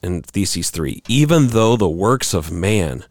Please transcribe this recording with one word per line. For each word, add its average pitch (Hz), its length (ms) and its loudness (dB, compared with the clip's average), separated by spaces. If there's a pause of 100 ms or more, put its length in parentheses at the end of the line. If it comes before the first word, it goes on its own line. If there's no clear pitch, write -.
in 90 200 -6
Theses - 480 -4
three, 78 380 -6
"Even 147 400 4
though 113 280 4
the 104 120 2
works 98 460 0
of 80 160 -4
man," 87 600 -2